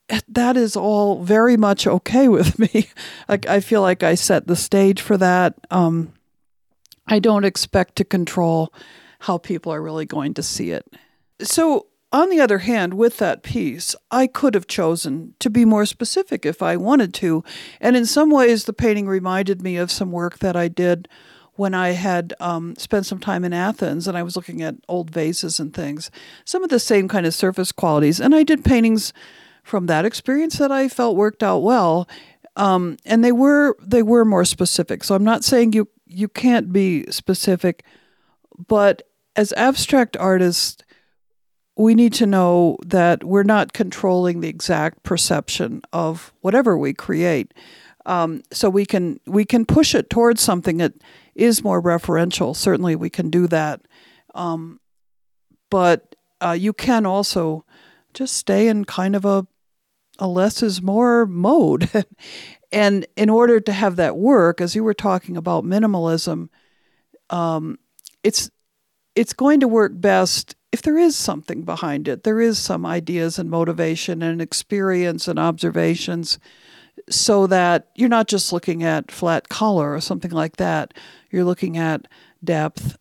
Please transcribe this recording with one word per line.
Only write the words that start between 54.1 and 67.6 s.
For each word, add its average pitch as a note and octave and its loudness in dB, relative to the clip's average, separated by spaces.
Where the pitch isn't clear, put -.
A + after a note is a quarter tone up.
Um, E3 -8
but, F3+ 2
uh, E3+ -2
you G#3 0
can A3+ 0
also F#3 -2
just - -6
stay G#3 2
in G#3 0
kind G3 -2
of F#3+ -2
a, G3 0
a F#3+ -4
less F#3 0
is F#3+ -2
more A#3 2
mode. F3 2
<laughs> G#3 0
And G3+ 2
in G#3+ 2
order A#3 6
to G#3 -2
have F#3+ -2
that D#3 0
work, F3+ 4
as F3 -4
you A3 0
were G#3+ 0
talking F#3 -4
about E3 -2
minimalism, E3+ -2
um, E3 -4